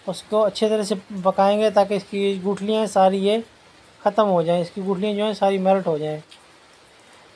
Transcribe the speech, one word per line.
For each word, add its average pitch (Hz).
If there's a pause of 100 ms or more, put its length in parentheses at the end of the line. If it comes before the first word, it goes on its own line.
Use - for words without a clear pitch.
उसको 214
अच्छे 208
तरह 214
से 208 (280)
पकाएंगे 202
ताकि 202
इसकी 196
गुठलियाँ 202
सारी 190
ये 214 (580)
ख़त्म 208
हो 180
जाएं, 170
इसकी 185
गुठलियाँ 196
जो 202
हैं 214
सारी 196
मेल्ट 190
हो 156
जाएं। 151 (1120)